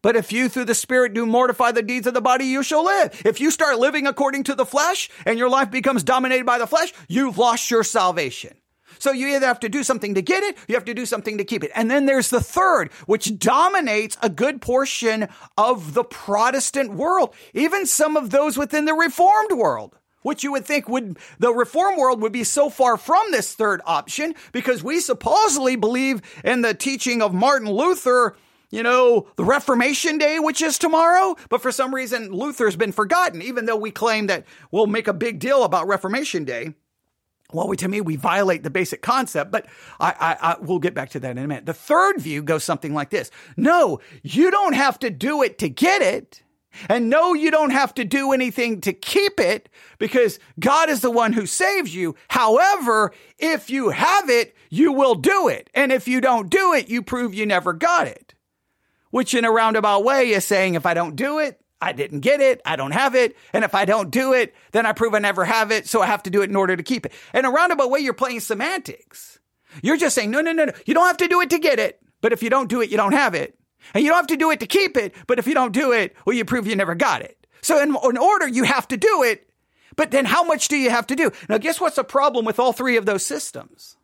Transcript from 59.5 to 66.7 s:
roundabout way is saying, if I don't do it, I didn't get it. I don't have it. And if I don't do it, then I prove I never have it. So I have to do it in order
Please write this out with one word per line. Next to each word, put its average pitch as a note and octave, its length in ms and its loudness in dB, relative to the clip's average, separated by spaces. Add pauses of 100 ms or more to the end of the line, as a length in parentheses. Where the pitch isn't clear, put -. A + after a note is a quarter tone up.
roundabout A3 520 2
way C4 260 2
is G3 160 0
saying, F#3+ 300 2
if D#3+ 100 -4
I F3 80 2
don't E3 220 -2
do C#4+ 240 -2
it, D4 200 -4 (220)
I D#3+ 120 -4
didn't C#3+ 260 -6
get C#4 220 2
it. C4 240 2
I D#3 100 -2
don't C3+ 160 -4
have B3+ 240 0
it. B3 200 2 (180)
And A3 100 0
if G3+ 100 -2
I G3 120 2
don't G3 260 0
do C4 220 2
it, B3 200 0 (180)
then A3+ 140 0
I G#3+ 60 0
prove G#3+ 220 -2
I G#3+ 60 2
never F#3+ 260 0
have A3 260 0
it. A3 160 -2
So A3 140 0
I F3+ 60 2
have G#3 160 -2
to F#3+ 60 -8
do G3+ 120 0
it G3 80 -2
in G3 60 -4
order F#3 200 2